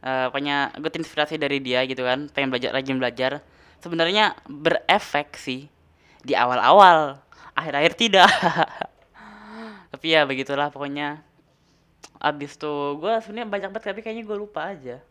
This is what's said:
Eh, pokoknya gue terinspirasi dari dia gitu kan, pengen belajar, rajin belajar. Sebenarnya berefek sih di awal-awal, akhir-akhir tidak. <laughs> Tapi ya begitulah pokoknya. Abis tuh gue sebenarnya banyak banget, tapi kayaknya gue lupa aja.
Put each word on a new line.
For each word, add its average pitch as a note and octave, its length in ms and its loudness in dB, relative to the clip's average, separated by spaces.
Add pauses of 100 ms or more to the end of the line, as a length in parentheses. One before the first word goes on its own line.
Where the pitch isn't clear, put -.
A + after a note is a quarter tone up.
Eh, C3 240 -2
pokoknya C#3+ 480 -2
gue D#3 160 -6
terinspirasi D#3 480 -6
dari C#3 240 -2
dia B2+ 240 0
gitu B2+ 160 -6
kan, C3 280 -2
pengen C3+ 200 -2
belajar, B2 240 -4
rajin C3+ 240 -2
belajar. B2+ 320 -2 (480)
Sebenarnya E3+ 560 0 (120)
berefek D3+ 920 -2
sih C3+ 320 -10 (520)
di C3 120 -2
awal-awal, C#3 840 6 (360)
akhir-akhir D3+ 400 0
tidak. G3 320 8 (840)
<laughs> G#3+ 840 -20
Tapi D#3+ 200 -10
ya D#3 120 6
begitulah C#3 440 -4
pokoknya. C#3+ 560 -8 (920)
Abis C#3+ 400 -6
tuh D3 400 -6
gue G#3+ 240 -2
sebenarnya A3 240 -12
banyak G3 240 -8
banget, G#3+ 240 -12
tapi A3 80 -16
kayaknya A3 240 -12
gue G#3 100 -8
lupa G3+ 320 -10
aja. C3 300 -14 (120)